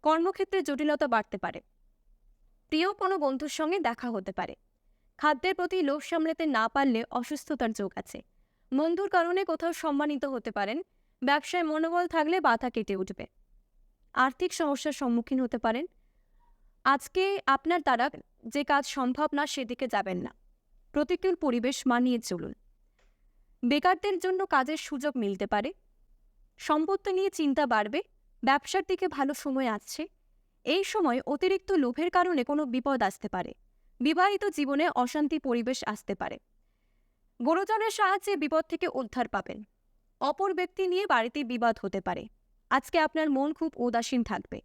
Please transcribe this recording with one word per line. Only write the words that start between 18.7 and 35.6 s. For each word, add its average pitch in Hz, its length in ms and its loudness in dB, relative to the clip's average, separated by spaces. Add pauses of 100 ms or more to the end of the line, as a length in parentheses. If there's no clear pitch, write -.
সম্ভব 269 460 0
না, 285 140 0
সেদিকে 247 420 -6
যাবেন 190 300 -2
না। - 160 -8 (580)
প্রতিকূল 349 420 0
পরিবেশ 247 520 0
মানিয়ে 247 320 4
চলুন। - 360 -6 (1080)
বেকারদের 359 540 2
জন্য 381 280 0
কাজের 294 300 2
সুযোগ 285 400 -4
মিলতে 202 300 -2
পারে। 214 260 -2 (840)
সম্পত্তি 320 560 0
নিয়ে 381 180 0
চিন্তা 285 360 0
বাড়বে। 226 360 0 (420)
ব্যবসার 285 440 2
দিকে 370 200 0
ভালো 277 260 -2
সময় 262 340 -2
আসছে। 220 400 -6 (560)
এই 370 200 2
সময় 285 420 2
অতিরিক্ত 370 460 0
লোভের 302 380 2
কারণে 349 340 2
কোনো 294 220 0
বিপদ 254 360 0
আসতে 202 260 -2
পারে। - 260 -6 (460)
বিবাহিত 359 440 4
জীবনে 294 440 0
অশান্তি 302 500 0
পরিবেশ 240 460 -2